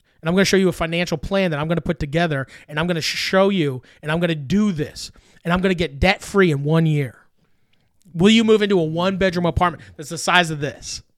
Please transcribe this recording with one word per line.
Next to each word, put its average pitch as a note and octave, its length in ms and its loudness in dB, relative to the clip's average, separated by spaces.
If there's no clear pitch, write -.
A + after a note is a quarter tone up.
And D#3+ 80 -6
I'm E3+ 60 0
gonna F#3+ 100 4
show G3+ 120 2
you F#3+ 120 4
a E3 40 2
financial E3+ 440 -4
plan F#3+ 360 -2
that C#3+ 80 -4
I'm D#3 80 -4
gonna E3+ 120 -2
put E3 200 -4
together, D3+ 480 -2
and D3+ 140 -6
I'm F3 80 -2
gonna E3+ 120 -2
sh-, - 160 -4
show F#3+ 340 2
you, D3 320 -2
and D3+ 80 -8
I'm D#3+ 80 -2
gonna E3+ 160 0
do F3 380 0
this, - 400 -10
and E3+ 80 -2
I'm F#3 80 0
gonna F#3+ 140 0
get D3+ 260 -6
debt-free F#3+ 500 2
in C#3+ 140 -2
one D#3+ 220 2
year. D3 320 -2
Will F3 160 4
you A3+ 120 6
move A3 200 4
into G3+ 180 2
a E3 40 0
one-bedroom F3 600 0
apartment E3 380 -2
that's D3 120 -14
the E3 100 -10
size F3 320 2
of D#3 80 -6
this - 440 -10